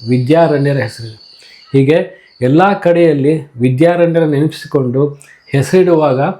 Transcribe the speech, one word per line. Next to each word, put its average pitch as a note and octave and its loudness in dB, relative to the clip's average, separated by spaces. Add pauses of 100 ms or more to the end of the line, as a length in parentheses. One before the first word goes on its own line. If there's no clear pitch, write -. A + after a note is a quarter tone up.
ವಿದ್ಯಾರಣ್ಯರ C#3+ 0
ಹೆಸರಿದೆ. A2+ -10 (320)
ಹೀಗೆ C#3 0 (160)
ಎಲ್ಲ E3 2
ಕಡೆಯಲ್ಲಿ D#3+ 0
ವಿದ್ಯಾರಣ್ಯರ E3 0
ನೆನಪಿಸಿಕೊಂಡು C#3+ -2 (320)
ಹೆಸರಿಡುವಾಗ D3+ 2 (180)